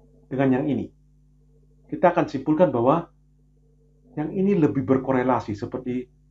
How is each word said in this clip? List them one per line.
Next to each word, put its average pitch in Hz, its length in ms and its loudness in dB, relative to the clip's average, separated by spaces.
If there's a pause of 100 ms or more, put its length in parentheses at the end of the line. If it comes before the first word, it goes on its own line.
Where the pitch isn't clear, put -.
(300)
dengan 131 320 2
yang 151 80 -2
ini. 113 240 -4 (960)
Kita 170 240 2
akan 156 160 0
simpulkan 156 400 2
bahwa 131 400 2 (1040)
yang 151 160 -6
ini 196 240 0
lebih 147 320 0
berkorelasi, 127 720 0
seperti 123 480 -8 (260)